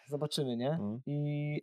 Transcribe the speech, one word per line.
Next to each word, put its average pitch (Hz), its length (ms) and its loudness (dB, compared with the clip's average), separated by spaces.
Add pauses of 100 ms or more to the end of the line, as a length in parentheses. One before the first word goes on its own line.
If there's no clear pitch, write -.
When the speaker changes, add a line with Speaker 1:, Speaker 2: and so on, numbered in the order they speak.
Speaker 1:
Zobaczymy, 139 500 0
nie? 139 200 2
Speaker 2:
No. 107 280 -2
Speaker 1:
I, 147 580 0